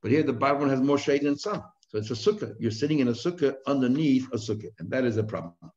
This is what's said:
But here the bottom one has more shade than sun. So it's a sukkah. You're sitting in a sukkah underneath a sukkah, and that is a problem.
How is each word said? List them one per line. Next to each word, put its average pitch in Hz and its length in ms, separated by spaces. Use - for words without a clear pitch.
But 110 120
here 151 100
the 139 100
bottom 139 280
one 143 80
has 135 120
more 139 180
shade 143 240
than 143 140
sun. 202 240
So 107 100
it's 110 140
a - 20
sukkah. 120 460
You're 113 100
sitting 147 300
in 123 80
a 120 40
sukkah 139 440
underneath 135 640
a 120 40
sukkah, 107 320
and 85 140
that 127 120
is 113 120
a 107 80
problem. 85 300